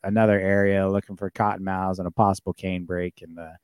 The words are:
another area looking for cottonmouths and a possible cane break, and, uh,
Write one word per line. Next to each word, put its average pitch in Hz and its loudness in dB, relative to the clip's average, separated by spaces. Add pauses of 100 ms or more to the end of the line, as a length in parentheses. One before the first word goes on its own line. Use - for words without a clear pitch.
another 104 4
area 98 2
looking 98 -4
for 98 -8
cottonmouths 95 -2
and 87 -6
a 82 -6
possible 98 2
cane 90 -6
break, 90 -6
and, 82 -18
uh, 82 -16 (100)